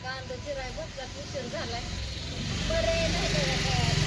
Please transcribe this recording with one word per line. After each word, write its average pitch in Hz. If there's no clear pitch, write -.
कांदा 262
चिराय 269
बसला 269
की 247
उशीर 285
झालाय. 247
बरं 659
आहे, 659
नाही 659
का 605
या 539
तयार? -